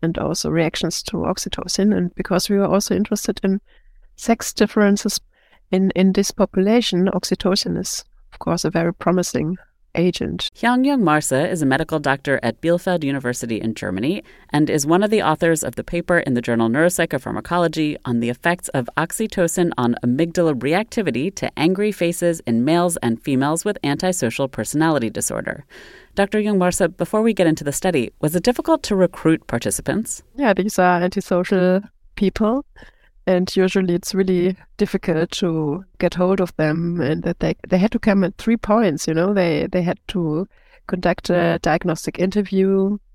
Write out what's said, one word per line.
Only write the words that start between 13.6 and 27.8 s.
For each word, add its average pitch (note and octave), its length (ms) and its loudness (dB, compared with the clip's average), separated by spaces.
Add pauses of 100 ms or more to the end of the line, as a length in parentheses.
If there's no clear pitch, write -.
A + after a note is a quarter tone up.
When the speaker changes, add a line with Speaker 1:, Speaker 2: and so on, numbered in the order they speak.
Speaker 2:
Germany G#2+ 500 -4 (280)
and D3+ 180 2
is D3+ 180 0
one F3 160 4
of G#3+ 60 0
the G#3+ 140 2
authors D#3 420 0
of - 120 -6
the - 60 -8
paper F3 360 -2
in C#3 160 0
the A#2+ 80 0
journal A#2 260 0
Neuropsychopharmacology D#3 1400 0
on A#2+ 160 0
the A#2 80 -2
effects E3+ 460 -2
of B2+ 240 -2
oxytocin E3+ 800 0
on A#2+ 160 2 (100)
amygdala D#3+ 520 2
reactivity D#3+ 800 -2
to - 220 -4
angry F#3+ 340 2
faces E3+ 480 -2
in A#2 220 0
males E3 360 2
and A#2 240 -2
females C#3+ 420 0
with G#3 200 -2
antisocial C#3+ 640 -2
personality C#3+ 600 0
disorder. - 560 -6 (500)
Doctor G3+ 240 0
Young G#3 200 2
Marsa, F3+ 320 2
before G#3+ 320 -2
we A3+ 100 4
get F#3 140 2
into D#3 180 0
the C#3+ 80 -2
study, D#3+ 480 -2